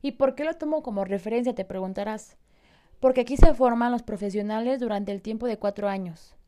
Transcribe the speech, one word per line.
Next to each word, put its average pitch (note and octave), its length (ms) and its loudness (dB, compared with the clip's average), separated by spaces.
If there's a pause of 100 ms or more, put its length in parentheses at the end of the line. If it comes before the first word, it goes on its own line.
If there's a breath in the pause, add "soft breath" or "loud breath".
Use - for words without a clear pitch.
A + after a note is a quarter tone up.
¿Y C#4 120 -4
por C4+ 220 0
qué D4 80 -6
lo D#4+ 120 -2
tomo D4+ 280 -4
como G3 220 -4
referencia?, A3 500 -4
te F#3+ 80 -8
preguntarás. F#3+ 720 -8 (640 soft breath)
Porque C4 220 4
aquí B3 160 -4
se D#4+ 160 12
forman A#3+ 400 2
los A#3 100 -4
profesionales G#3+ 800 -4
durante G#3 320 -4
el G3 80 -8
tiempo A3 260 -8
de G#3+ 100 -4
cuatro G3+ 300 -4
años F#3+ 480 -8 (120)